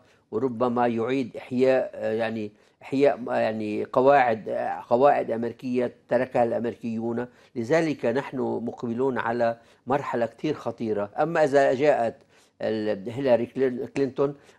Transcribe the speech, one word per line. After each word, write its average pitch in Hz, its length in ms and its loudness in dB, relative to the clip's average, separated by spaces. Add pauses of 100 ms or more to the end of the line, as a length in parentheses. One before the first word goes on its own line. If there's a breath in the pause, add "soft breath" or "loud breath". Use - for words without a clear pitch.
(320 soft breath)
وربما 123 560 0
يعيد 117 500 -2
إحياء، 127 560 2
آه، 110 200 -4
يعني، 113 380 -4 (300 soft breath)
إحياء، 139 380 2 (100)
آه، 123 60 -2
يعني، 110 480 -2
قواعد، 127 640 4
آه، 113 400 -4
قواعد 123 420 4
أمريكية 120 600 -2 (160)
تركها 123 340 2
الأمريكيون. 117 840 -4 (280 soft breath)
لذلك 143 500 0
نحن 131 340 -2
مقبلون 120 800 -2
على 117 400 0 (300 soft breath)
مرحلة 139 380 -2
كتير 147 280 -4
خطيرة. 107 560 -4 (100)
أما 160 240 0
إذا 139 300 4
جاءت 120 420 2 (460 soft breath)
ال-، 107 480 -4
هيلاري 120 360 2
كلين-، 123 400 -2
كلينتون، 139 500 -2 (240 soft breath)